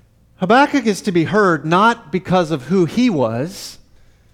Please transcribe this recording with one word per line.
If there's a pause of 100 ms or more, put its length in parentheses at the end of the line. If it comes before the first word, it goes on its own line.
(360)
Habakkuk
is
to
be
heard
not
because
of
who
he
was, (560)